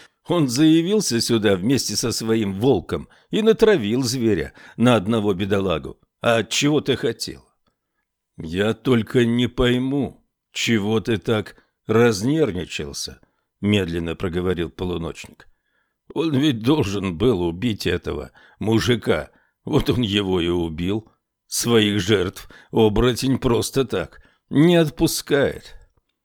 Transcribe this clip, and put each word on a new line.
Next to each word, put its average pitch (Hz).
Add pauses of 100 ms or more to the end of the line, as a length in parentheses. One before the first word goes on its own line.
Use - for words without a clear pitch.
(260)
он 170
заявился 160
сюда 107
вместе 107
со 117
своим 110
волком 98 (200)
и 202
натравил 165
зверя 113 (220)
на 120
одного 104
бедолагу. 92 (200)
А 113
чего 147
ты 131
хотел?" 113 (920)
"Я 95
только 123
не 120
пойму, 127 (260)
чего 110
ты 107
так 107 (280)
разнервничался", 107 (440)
медленно 87
проговорил 87
полуночник. 82 (640)
"Он 156
ведь 135
должен 101
был 104
убить 92
этого 78 (280)
мужика. 107 (340)
Вот -
он 123
его 98
и 85
убил. 87 (380)
Своих 107
жертв 95 (200)
оборотень 113
просто 120
так 92 (280)
не 165
отпускает". 151 (500)